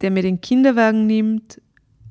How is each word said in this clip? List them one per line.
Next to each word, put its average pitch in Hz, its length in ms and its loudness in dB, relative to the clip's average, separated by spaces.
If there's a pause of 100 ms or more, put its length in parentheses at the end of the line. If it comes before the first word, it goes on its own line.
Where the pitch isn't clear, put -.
der 190 80 -2
mir 185 120 0
den 185 180 -2
Kinderwagen 233 640 2
nimmt 220 560 -2 (480)